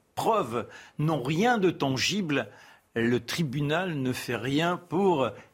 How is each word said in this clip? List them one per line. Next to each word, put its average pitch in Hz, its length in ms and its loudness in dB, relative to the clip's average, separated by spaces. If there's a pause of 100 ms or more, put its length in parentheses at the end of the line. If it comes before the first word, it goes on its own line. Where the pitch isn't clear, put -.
(140)
preuves 127 540 0 (320)
n'ont 151 240 0
rien 196 340 2
de 175 140 4
tangible, 143 760 -2 (460)
le 117 280 2
tribunal 151 800 -2
ne 127 100 0
fait 123 240 -6
rien 143 400 0
pour 170 540 2 (240)